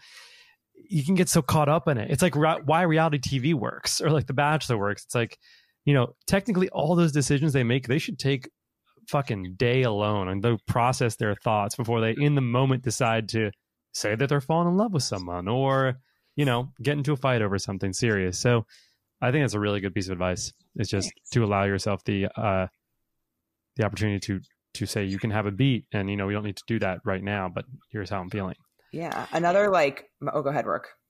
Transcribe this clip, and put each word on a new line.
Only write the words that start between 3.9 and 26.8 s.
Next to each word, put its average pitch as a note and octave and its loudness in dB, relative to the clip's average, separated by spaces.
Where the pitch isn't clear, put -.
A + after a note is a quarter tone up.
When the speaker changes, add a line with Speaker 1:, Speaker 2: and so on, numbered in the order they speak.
Speaker 1:
or, D#3 2
like, D3+ 2
The C#3 -4
Bachelor D3 0
works. G2+ -2
It's - -6
like, A#2 -2
you D3 4
know, B2+ 2
technically F#3+ 2
all E3+ 0
those E3 4
decisions C#3+ 2
they C3+ 2
make, B2 0
they C3+ 2
should F3 -8
take C3+ -2
fucking G2 -2
day B2 4
alone G#2 0
and G2 -2
they'll A#2 2
process B2 2
their G#2+ -2
thoughts G#2 0
before A#2 0
they A2+ 2
in D3 2
the C#3 2
moment C3 2
decide A2+ 0
to G#2+ -2
say G#2+ -2
that C3 0
they're C#3+ 2
falling E3 0
in F3+ 2
love G#3+ 0
with D3 2
someone F2+ -6
or, C3 2
you D3 2
know, B2+ 0
get C#3+ 0
into D3 0
a C#3+ 0
fight B2+ 2
over G2+ 0
something G2 -4
serious. F#2+ 0
So A#2+ 2
I B2+ 0
think D3 2
that's G#2+ 0
a G#2+ 0
really G#2 0
good F#2+ -4
piece G2 -2
of F#2 -6
advice. F2+ -4
It's G#2+ -4
just G2 -2
Speaker 2:
Thanks. - -18
Speaker 1:
to A#2+ 2
allow G2+ 2
yourself G2 -2
the, G2 0
uh, F#2+ 0
the A2 0
opportunity G2+ -2
to, G2 -2
to G#2 -6
say G#2 -4
you F#2+ -4
can A2 -4
have G#2 -2
a G#2 -4
beat A#2+ 0
and, G2 -2
you G2+ -4
know, G2+ -2
we G2+ -2
don't G#2 -4
need G2+ -8
to - -14
do A2+ 0
that F#2 -2